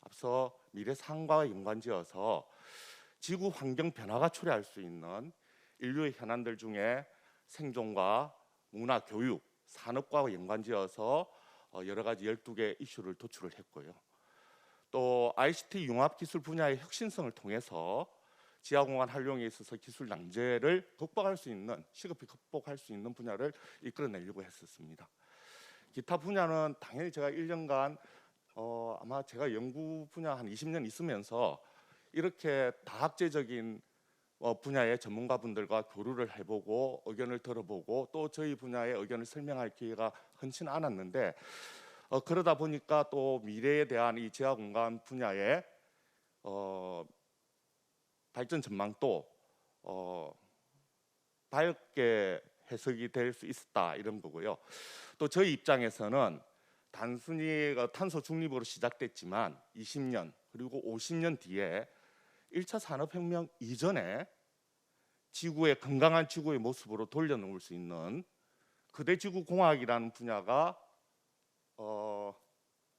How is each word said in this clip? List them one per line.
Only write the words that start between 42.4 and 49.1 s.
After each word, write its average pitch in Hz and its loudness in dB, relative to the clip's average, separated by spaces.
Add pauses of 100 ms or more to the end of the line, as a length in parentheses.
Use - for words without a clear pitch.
보니까 151 2
또 135 2
미래에 135 2
대한 117 2
이 113 -6
지하 135 0
공간 113 -2
분야의, 120 2 (800)
어, 95 -6 (1300)
발전 123 -4
전망도, 104 0 (540)